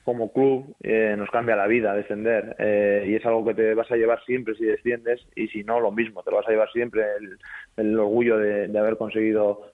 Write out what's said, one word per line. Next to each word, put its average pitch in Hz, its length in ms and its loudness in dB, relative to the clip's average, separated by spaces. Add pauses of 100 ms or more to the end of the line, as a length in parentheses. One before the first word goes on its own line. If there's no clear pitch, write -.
como 117 280 -4
club, 135 500 0
eh, 110 340 2
nos 101 140 -6
cambia 117 240 0
la 101 140 2
vida 110 260 2
descender, 107 640 -2
eh, 104 480 2
y 104 80 0
es 110 100 -2
algo 113 200 2
que 107 100 0
te 110 180 2
vas 110 200 0
a - 20 2
llevar 113 300 2
siempre 120 320 -4
si 113 80 -4
desciendes, 117 560 -2 (160)
y 110 100 -4
si 107 160 -10
no, 113 160 -2
lo 110 140 2
mismo, 110 320 -4
te 98 80 -2
lo 101 60 2
vas 104 100 0
a - 20 -2
llevar 107 220 2
siempre 117 300 -2 (180)
el, 98 180 -16 (380)
el 107 200 0
orgullo 110 400 2
de, 104 300 0
de 104 140 -2
haber 110 160 2
conseguido 107 760 0